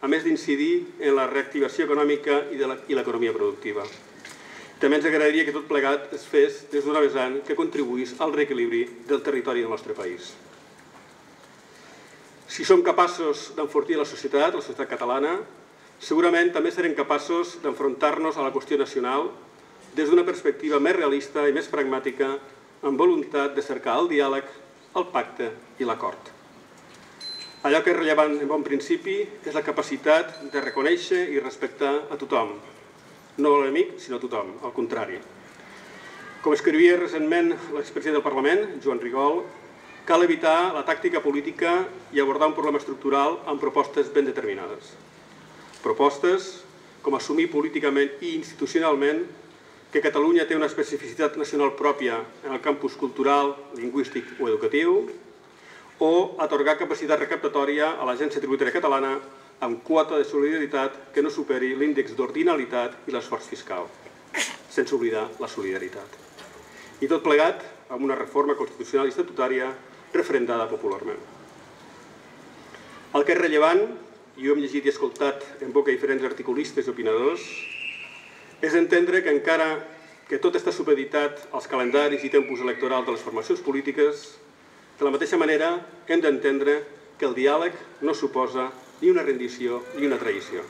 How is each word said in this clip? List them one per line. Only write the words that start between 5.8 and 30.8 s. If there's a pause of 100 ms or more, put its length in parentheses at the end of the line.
es
fes (100)
des
d'una
vessant
que
contribuís
al
reequilibri (240)
del
territori
del
nostre
país. (2250)
Si
som
capaços
d'enfortir
la
societat,
la
societat
catalana, (640)
segurament
també
serem
capaços
d'enfrontar-nos
a
la
qüestió
nacional (680)
des
d'una
perspectiva
més
realista
i
més
pragmàtica, (500)
amb
voluntat
de
cercar
el
diàleg, (480)
el
pacte (320)
i
l'acord. (1300)
Allò
que
és
rellevant
en
bon
principi (260)
és
la
capacitat (160)
de
reconèixer (100)